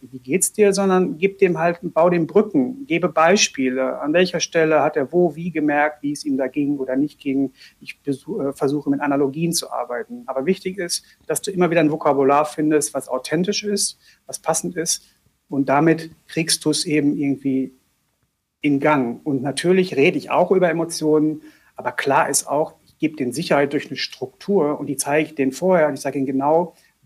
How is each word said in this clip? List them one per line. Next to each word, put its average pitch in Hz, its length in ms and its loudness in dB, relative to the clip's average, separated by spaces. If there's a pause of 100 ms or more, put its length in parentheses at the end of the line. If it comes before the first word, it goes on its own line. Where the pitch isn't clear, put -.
(120)
"Wie 131 60 -16
geht's 139 360 -2
dir?", 202 200 4
sondern 185 460 0
geb 196 180 0
dem 175 220 2
halt, 170 240 0
bau 175 260 4
dem 170 160 2
Brücken, 139 600 0
gebe 170 220 0
Beispiele, 131 920 2
an 143 140 -2
welcher 175 260 2
Stelle 156 420 2
hat 151 160 0
er 135 140 -2
wo, 170 240 2
wie 170 160 -6
gemerkt, 151 500 0
wie 147 120 -4
es 143 120 -10
ihm 139 120 -2
da 131 100 0
ging 143 320 -2
oder 131 160 -2
nicht 147 240 -2
ging. 135 320 -2 (280)
Ich - 220 -18
besu-, 147 400 -6
äh, 139 120 -4
versuche 143 360 -2
mit 139 120 0
Analogien 143 520 0
zu - 180 -6
arbeiten. 123 540 -8
Aber 135 220 -6
wichtig 190 320 -4
ist, 175 240 -6 (240)
dass 156 160 -4
du 202 80 -8
immer 180 180 0
wieder 170 120 2
ein 151 100 4
Vokabular 143 540 2
findest, 151 500 0
was 135 120 -8
authentisch 175 560 -2
ist, - 360 -4 (260)
was - 140 -12
passend 175 380 -4
ist. - 260 -4 (460)
Und 139 200 -2
damit 156 420 2 (160)
kriegst - 380 -4
du's 151 200 0
eben 147 320 2
irgendwie 135 560 -2 (880)
in 143 180 2
Gang. 135 460 0
Und 135 160 -2
natürlich 180 540 0
rede 135 220 4
ich - 120 -10
auch 175 220 2
über 185 180 2
Emotionen, 156 720 0 (340)
aber 123 160 -8
klar 135 380 0
ist 143 180 -2
auch, 151 280 -2 (100)
ich - 140 -20
gebe 151 160 -2
denen 123 180 -4
Sicherheit 143 400 0
durch 143 140 -2
eine 131 100 -10
Struktur 151 840 -2
und 143 80 -6
die 135 100 -4
zeige 151 320 0
ich - 60 -20
denen 135 160 0
vorher 170 360 2
und 135 80 -2
ich 131 60 -10
sage 143 180 -4
ihnen 135 80 -2
genau, 151 480 0 (300)